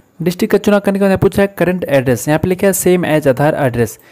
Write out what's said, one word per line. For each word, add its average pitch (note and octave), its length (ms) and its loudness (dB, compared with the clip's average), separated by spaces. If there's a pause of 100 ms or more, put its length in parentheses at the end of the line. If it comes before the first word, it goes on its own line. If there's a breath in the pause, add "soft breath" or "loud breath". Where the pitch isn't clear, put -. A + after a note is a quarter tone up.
(220)
डिस्ट्रिक्ट F3 300 -2
का G#3 60 4
चुनाव G3+ 220 2
करने G3 200 -2
के G3 40 0
बाद G3 60 4
यहाँ F#3+ 100 0
पूछा G3 220 0
है G3 160 0
करंट F3 280 -2
एड्रेस, C3 420 0
यहाँ D3+ 120 0
पे F#3 100 -4
लिखा F#3 180 0
है F#3+ 60 2
same F3+ 380 0
as D3+ 160 0
आधार C#3+ 300 2
एड्रेस, A#2+ 400 -2 (140 soft breath)